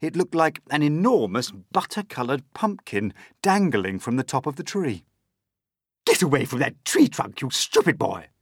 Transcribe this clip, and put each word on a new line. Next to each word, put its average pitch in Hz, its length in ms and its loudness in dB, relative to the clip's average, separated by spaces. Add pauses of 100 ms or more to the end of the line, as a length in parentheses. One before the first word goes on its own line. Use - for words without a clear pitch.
it 156 140 -4
looked 170 200 -2
like 160 340 2
an 147 120 0
enormous 147 680 2
butter-coloured 135 920 -4 (100)
pumpkin 101 600 -4 (280)
dangling 127 580 2
from 120 160 -4
the 131 80 0
top - 220 -2
of 147 100 -4
the 156 80 -12
tree. 143 420 -4 (1000)
Get - 160 4
away 143 240 2
from 127 140 -6
that - 260 -2
tree - 220 4
trunk, - 340 -4
you 135 80 -6
stupid - 480 0
boy! 95 300 -4 (140)